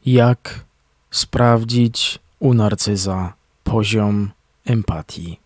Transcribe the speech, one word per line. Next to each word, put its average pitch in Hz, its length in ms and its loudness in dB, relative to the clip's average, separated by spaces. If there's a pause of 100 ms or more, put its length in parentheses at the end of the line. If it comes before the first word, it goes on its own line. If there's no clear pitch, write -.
Jak 123 580 2 (460)
sprawdzić 117 1080 0 (200)
u 127 160 2
narcyza 98 800 -2 (320)
poziom 104 680 0 (340)
empatii? 85 800 -4